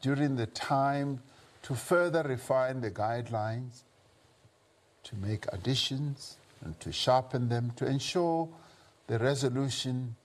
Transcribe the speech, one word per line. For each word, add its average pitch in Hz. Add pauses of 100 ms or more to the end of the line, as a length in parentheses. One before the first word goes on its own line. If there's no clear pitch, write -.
during 139
the 117
time 139 (400)
to -
further 170
refine 131
the 113
guidelines, 113 (1200)
to -
make 101
additions 135 (280)
and 78
to 80
sharpen 127
them, 120
to 135
ensure 165 (580)
the 113
resolution 127